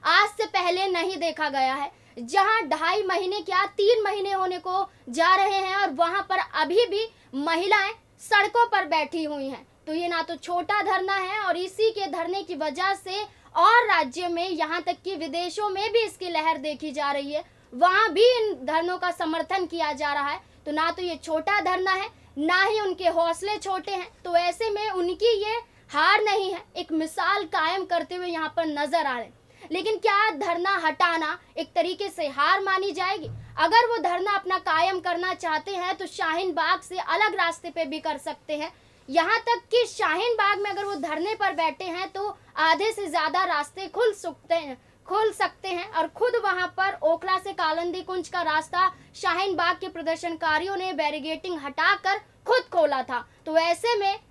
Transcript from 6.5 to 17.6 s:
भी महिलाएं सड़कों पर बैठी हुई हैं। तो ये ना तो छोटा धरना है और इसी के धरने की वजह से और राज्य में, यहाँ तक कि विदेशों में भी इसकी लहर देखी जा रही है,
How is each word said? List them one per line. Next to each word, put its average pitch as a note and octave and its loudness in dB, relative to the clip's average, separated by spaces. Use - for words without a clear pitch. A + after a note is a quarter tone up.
भी G#4+ -2
महिलाएं F#4 2
सड़कों G#4+ 4
पर G4 0
बैठी D#4 0
हुई D4 -4
हैं। B3+ -10
तो D#4 -4
ये F4 -2
ना E4+ -2
तो E4 -6
छोटा F4+ -2
धरना G4 0
है F#4+ -2
और F4+ 0
इसी F#4+ 0
के G4+ -4
धरने F4 -4
की F4 -8
वजह D#4 -2
से G4 -8
और A4+ 8
राज्य E4 2
में, F4 -2
यहाँ E4 -2
तक F4+ -2
कि F#4+ -6
विदेशों E4+ -4
में G4+ -2
भी A4+ 4
इसकी F#4 -4
लहर D#4+ 0
देखी D4+ -6
जा C#4+ -2
रही C#4+ -4
है, D#4+ -4